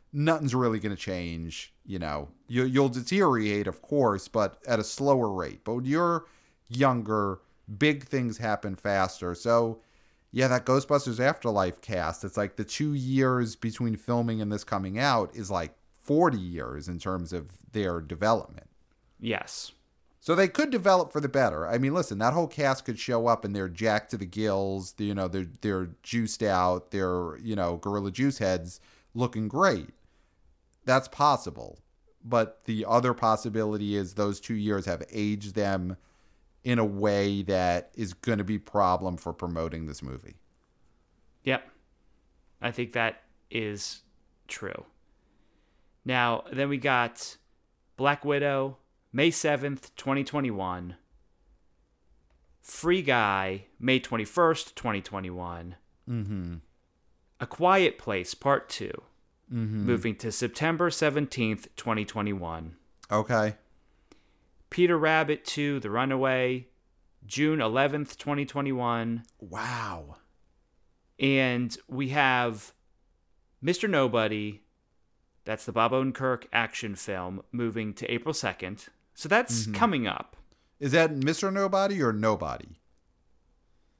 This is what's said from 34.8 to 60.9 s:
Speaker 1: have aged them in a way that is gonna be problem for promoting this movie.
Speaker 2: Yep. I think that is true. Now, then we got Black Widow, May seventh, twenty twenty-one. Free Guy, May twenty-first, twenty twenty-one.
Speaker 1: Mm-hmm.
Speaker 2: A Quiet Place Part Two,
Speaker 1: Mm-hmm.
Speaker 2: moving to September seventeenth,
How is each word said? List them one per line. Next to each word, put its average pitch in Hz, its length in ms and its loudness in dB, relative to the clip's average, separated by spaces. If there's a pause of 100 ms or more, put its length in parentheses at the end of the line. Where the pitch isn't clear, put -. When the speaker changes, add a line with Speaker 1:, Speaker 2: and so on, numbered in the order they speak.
Speaker 1:
have 85 240 -4
aged 104 420 -2
them 95 420 0 (680)
in 123 160 2
a 110 60 4
way 101 580 2
that 90 500 2
is 101 220 -6
gonna 107 280 -2
be 104 140 -2
problem 92 600 2
for 85 140 -8
promoting 82 540 -6
this 73 160 -10
movie. 65 360 -12 (1040)
Speaker 2:
Yep. - 260 -2 (920)
I 117 80 -2
think 120 220 -6
that 113 280 -2 (300)
is 104 500 -6 (460)
true. - 380 -10 (1200)
Now, 123 480 2
then 139 160 -2
we 139 120 -2
got 120 580 0 (580)
Black 143 300 0
Widow, 139 520 0 (360)
May 156 180 4
seventh, 143 640 -2
twenty 135 300 -2
twenty-one. 92 720 -4 (1600)
Free 180 400 0
Guy, 98 640 2 (120)
May 131 200 4
twenty-first, 156 760 0
twenty 107 260 -2
twenty-one. 87 760 -8 (340)
Speaker 1:
Mm-hmm. 98 460 -4 (840)
Speaker 2:
A 127 80 -8
Quiet 180 500 4
Place 95 360 -4
Part - 340 0
Two, - 360 -8 (460)
Speaker 1:
Mm-hmm. 110 360 -2
Speaker 2:
moving 113 320 0
to 113 160 -6
September 165 560 0
seventeenth, 135 880 -2